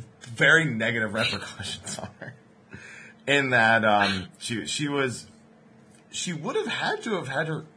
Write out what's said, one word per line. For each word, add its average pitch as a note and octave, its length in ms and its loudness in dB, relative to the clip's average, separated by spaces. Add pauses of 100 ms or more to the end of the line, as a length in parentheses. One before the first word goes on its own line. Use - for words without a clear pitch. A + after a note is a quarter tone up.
(220)
very D3 420 4
negative A2+ 480 -2
repercussions - 840 -6
on - 100 -10 (120)
her. - 140 -14 (920)
In C#3 240 2
that, A2+ 340 6
um, G2+ 440 4 (100)
she, G#2+ 280 -6
she D3 220 -4
was, C3+ 380 -4 (840)
she - 220 -8
would F3 240 -6
have G4 120 -2
had G#4 340 -4
to A3 140 -4
have C#3 120 -6
had D3+ 200 -4
her, D#3 180 -6 (100)